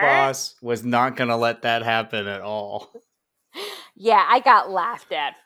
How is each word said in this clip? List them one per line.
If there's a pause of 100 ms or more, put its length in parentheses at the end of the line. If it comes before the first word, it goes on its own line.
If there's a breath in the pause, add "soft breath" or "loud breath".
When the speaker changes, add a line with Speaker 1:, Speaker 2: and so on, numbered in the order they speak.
Speaker 1:
boss
was
not
gonna
let
that
happen
at
all. (1040 loud breath)
Speaker 2:
Yeah,
I
got
laughed
at (100)